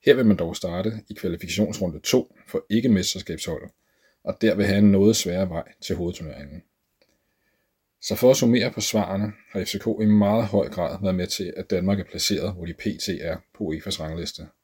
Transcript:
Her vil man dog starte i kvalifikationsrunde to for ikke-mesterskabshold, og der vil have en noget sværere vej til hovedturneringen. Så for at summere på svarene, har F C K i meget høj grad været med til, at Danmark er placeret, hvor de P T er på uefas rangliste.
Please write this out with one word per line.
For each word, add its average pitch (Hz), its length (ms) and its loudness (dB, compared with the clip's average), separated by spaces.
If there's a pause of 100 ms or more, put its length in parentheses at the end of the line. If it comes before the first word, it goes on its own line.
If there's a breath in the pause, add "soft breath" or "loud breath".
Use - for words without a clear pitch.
Her 143 100 6
vil 123 120 2
man 101 100 6
dog 85 200 -4
starte 92 360 -4 (180)
i 104 40 -14
kvalifikationsrunde 90 840 -4
to - 360 0 (120)
for - 220 -6
ikke-mesterskabshold, 95 1000 -2 (540)
og - 160 -4
der 107 140 4
vil 101 120 2
have 98 120 2
en 104 140 8
noget 101 240 6
sværere 92 320 -2
vej 82 320 -8
til 87 160 -6
hovedturneringen. 80 640 -10 (1400)
Så - 140 -4
for 127 160 6
at 127 60 8
summere 120 340 2
på - 100 -8
svarene, 101 520 -2 (200)
har 92 120 -4
F - 40 -8
C 101 100 -6
K - 80 -6 (160)
i - 20 2
meget 104 420 4
høj 101 220 0
grad 87 340 -4
været 95 120 0
med 90 120 -2
til, 87 300 -6
at 92 140 -10
Danmark 95 300 0
er 87 40 -6
placeret, - 500 -4
hvor 87 100 -10
de 85 100 -8
P - 80 -18
T - 260 -6
er - 280 -6 (220)
på - 60 -6
uefas 80 360 -6
rangliste. 80 460 -10 (180)